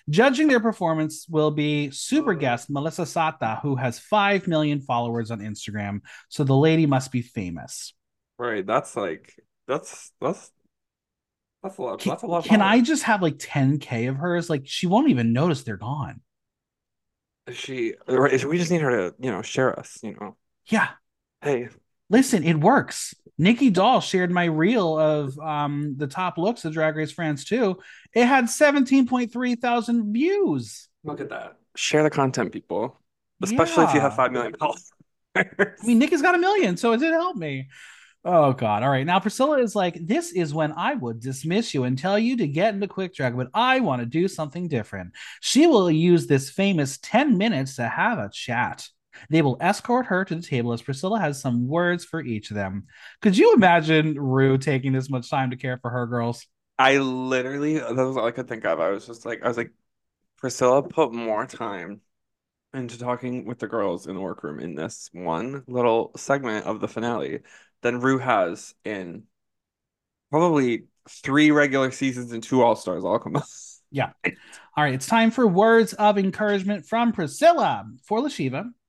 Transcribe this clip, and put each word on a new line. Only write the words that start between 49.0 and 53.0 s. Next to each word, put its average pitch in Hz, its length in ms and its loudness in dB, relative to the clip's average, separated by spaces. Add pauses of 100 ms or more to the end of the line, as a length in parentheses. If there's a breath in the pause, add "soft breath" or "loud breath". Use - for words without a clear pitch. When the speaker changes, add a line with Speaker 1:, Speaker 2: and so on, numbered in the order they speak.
Speaker 1:
They 156 140 4
will 131 180 2
escort 240 460 0
her 190 180 0
to 170 100 -6
the 170 60 -8
table 120 320 -2
as 117 80 -6
Priscilla 185 380 -4
has 147 200 -2
some 123 280 -2
words 175 360 0
for - 160 -8
each 110 300 -8
of 104 60 -8
them. 98 320 -6 (340 loud breath)